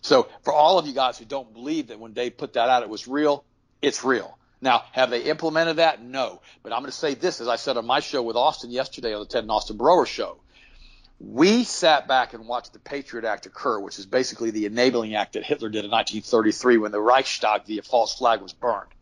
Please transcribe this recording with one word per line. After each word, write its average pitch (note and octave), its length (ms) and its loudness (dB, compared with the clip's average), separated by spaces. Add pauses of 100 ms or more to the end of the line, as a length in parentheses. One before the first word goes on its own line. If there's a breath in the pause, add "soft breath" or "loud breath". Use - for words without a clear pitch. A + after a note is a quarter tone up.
So C3 260 4 (140 loud breath)
for - 100 -2
all D#3+ 260 6
of D#3 80 -2
you C#3+ 60 -8
guys B2+ 240 0
who A#2 80 -20
don't A#2+ 300 -10
believe C#3 320 -6
that A2+ 120 -16
when A2+ 140 -18
Dave A#2+ 240 -6
put - 180 -10
that A#2 140 2
out, B2+ 140 4
it G#2+ 80 -8
was A2 180 -10
real, C#3+ 360 0 (360)
it's - 240 0
real. A2+ 320 0 (240)
Now, A#2+ 320 2
have C3 180 2
they A#2+ 120 -2
implemented D#3+ 540 0
that? D#3 260 2
No. A#2+ 380 -6 (220 soft breath)
But A2 100 -10
I'm A#2 80 -2
gonna C3+ 120 -12
say D3 220 -4
this, D#3+ 260 -4
as A#2 80 -4
I A#2 80 2
said B2+ 200 -4
on A2+ 100 -6
my C3 140 -6
show C3+ 220 -6
with A#2 140 -4
Austin B2 340 -2
yesterday B2 440 -6
on G#2 60 -8
the G#2 60 -12
Ted A2+ 180 -4
and G#2+ 60 -8
Austin G#2+ 260 -2
Broer D3 300 4
show. - 300 -8 (800 soft breath)
We E3 460 4
sat D3+ 420 2
back B2+ 280 0
and A2+ 120 -16
watched A#2+ 260 -6
the - 80 -20
Patriot C3 440 -10
Act G#2 220 -4
occur, A2 320 -4
which G2 200 -10
is G2 80 -14
basically A#2 440 -2
the G#2+ 160 -4
enabling A#2 480 2
act G#2 180 -2
that - 120 -6
Hitler A#2 240 -4
did G#2+ 160 -4
in G#2 60 -8
nineteen A2 320 -2
thirty-three A2+ 540 4
when G#2+ 160 0
the G#2 80 -2
Reichstag A2+ 640 2
via G#2 180 -6
false A#2 340 0
flag A#2 260 2
was F#2+ 100 -18
burned. A2 380 -4 (120)